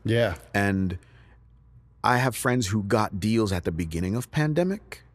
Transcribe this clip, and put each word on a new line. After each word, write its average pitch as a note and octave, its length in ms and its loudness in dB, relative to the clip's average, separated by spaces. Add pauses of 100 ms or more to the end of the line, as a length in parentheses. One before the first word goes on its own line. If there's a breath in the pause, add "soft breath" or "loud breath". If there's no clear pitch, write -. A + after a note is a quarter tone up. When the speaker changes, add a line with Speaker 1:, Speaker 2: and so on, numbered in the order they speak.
Speaker 1:
Yeah. A2 320 0 (180)
Speaker 2:
And F#2+ 440 2 (1080 soft breath)
I B2 140 4
have B2+ 180 0
friends B2 320 0
who G#2 160 -2
got G2+ 340 0
deals G#2+ 340 0
at F2 120 -2
the F#2+ 80 -2
beginning E2+ 420 -4
of B2 160 -6
pandemic, E3 720 -2 (120)